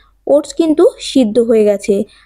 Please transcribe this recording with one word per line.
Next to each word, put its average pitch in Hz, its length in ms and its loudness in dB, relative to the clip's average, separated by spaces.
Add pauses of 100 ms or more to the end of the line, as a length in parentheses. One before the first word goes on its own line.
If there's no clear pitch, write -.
(280)
ওটস 294 260 0
কিন্তু 320 300 0 (260)
সিদ্ধ 233 300 0
হয়ে 226 300 0
গেছে। 202 260 -2 (300)